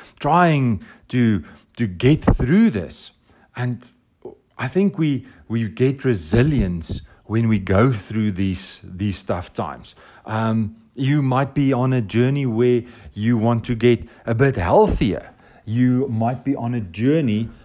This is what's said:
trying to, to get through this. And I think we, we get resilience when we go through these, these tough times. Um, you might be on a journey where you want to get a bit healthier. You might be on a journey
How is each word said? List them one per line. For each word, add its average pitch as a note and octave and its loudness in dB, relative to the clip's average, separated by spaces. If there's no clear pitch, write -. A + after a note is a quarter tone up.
trying D3 2
to, A2+ 2
to A#2+ -2
get A#2+ 2
through G3 4
this. - -8
And B2 -6
I B2 -4
think F#3+ 0
we, C#3+ 0
we A2+ -2
get C3+ 0
resilience G#2 0
when A2+ 0
we G#2+ 4
go G2 2
through G#2+ -4
these, F#2+ -6
these F#2 -6
tough F2+ -6
times. C#2+ -10
Um, A2 -2
you C#3 0
might C3 -2
be C3+ 2
on C3 0
a B2+ 2
journey B2+ 0
where A#2+ 2
you A2+ 0
want A2+ 0
to B2 -4
get A#2 2
a A#2 0
bit C3 2
healthier. A2 2
You B2+ 0
might A#2+ -2
be C#3 -2
on A#2+ -6
a A#2+ -4
journey A2+ 0